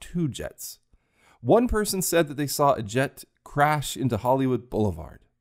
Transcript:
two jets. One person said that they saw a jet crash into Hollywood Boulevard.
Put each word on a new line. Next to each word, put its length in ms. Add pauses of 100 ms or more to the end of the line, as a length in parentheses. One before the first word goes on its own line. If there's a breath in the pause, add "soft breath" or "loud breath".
two 280
jets. 500 (640 soft breath)
One 260
person 320
said 280
that 100
they 80
saw 260
a 100
jet 420 (200)
crash 540
into 180
Hollywood 540
Boulevard. 500 (200)